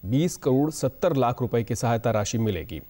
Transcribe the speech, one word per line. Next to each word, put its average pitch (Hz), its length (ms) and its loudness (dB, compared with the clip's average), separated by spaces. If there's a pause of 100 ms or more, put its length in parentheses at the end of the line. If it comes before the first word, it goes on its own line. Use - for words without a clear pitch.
बीस 143 320 0
करोड़ 143 340 2
सत्तर 151 440 0
लाख 127 260 2
रुपए 117 220 0
की 113 120 -2
सहायता 117 360 0
राशि 107 260 0
मिलेगी। 92 420 -2 (100)